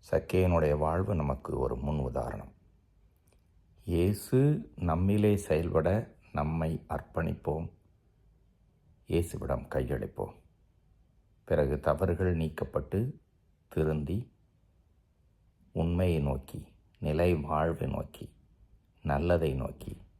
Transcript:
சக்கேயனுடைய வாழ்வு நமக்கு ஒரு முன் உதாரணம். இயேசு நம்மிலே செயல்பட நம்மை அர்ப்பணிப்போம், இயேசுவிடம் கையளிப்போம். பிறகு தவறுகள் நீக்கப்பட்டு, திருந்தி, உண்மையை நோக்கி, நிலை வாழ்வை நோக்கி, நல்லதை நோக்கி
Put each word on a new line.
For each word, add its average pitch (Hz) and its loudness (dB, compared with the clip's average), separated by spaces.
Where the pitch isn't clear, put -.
சக்கேயனுடைய 82 4
வாழ்வு 82 0
நமக்கு 71 -2
ஒரு 64 -2
முன் 73 -2
உதாரணம். 64 -6
இயேசு 104 2
நம்மிலே 98 4
செயல்பட 85 0
நம்மை 80 -2
அர்ப்பணிப்போம், 82 -4
இயேசுவிடம் - -2
கையளிப்போம். 62 -4
பிறகு 71 0
தவறுகள் 87 0
நீக்கப்பட்டு, 80 -4
திருந்தி, 78 -2
உண்மையை 85 2
நோக்கி, 69 -4
நிலை 82 2
வாழ்வை 78 -2
நோக்கி, - -10
நல்லதை 78 2
நோக்கி - -8